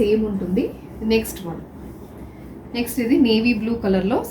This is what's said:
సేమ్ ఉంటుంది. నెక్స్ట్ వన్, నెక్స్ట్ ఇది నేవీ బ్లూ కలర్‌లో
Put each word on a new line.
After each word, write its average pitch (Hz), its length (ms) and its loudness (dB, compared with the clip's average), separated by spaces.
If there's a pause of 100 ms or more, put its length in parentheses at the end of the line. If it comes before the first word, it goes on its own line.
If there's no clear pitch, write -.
సేమ్ 214 280 4
ఉంటుంది. 190 340 0 (480)
నెక్స్ట్ - 360 0
వన్, 165 120 -8 (1160)
నెక్స్ట్ 240 280 -2
ఇది 254 220 4
నేవీ 226 340 4
బ్లూ 226 140 -2 (100)
కలర్‌లో 190 340 2 (140)